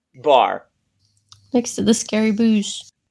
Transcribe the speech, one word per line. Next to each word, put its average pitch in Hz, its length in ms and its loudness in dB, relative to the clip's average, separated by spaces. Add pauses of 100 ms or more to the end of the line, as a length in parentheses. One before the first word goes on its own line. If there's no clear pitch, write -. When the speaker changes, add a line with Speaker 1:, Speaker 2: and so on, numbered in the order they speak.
(160)
Speaker 1:
bar. 120 500 2 (840)
Speaker 2:
Next 240 240 -2
to - 60 -6
the 208 120 2
scary 220 360 -2
booze. 214 640 -2 (180)